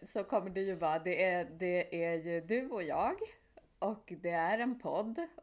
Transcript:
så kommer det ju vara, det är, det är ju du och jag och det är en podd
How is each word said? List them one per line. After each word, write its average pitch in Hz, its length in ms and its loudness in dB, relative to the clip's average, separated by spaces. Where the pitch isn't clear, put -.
så 202 220 -4
kommer 196 260 0
det 185 100 -2
ju 196 140 0
vara, 160 240 2
det 180 260 2
är, 180 200 4
det 175 600 0
är 170 100 2
ju 170 260 -2
du 240 300 -2
och 208 120 -2
jag 165 320 0
och 214 340 -4
det 175 80 0
är 170 280 4
en 247 200 0
podd 220 480 -2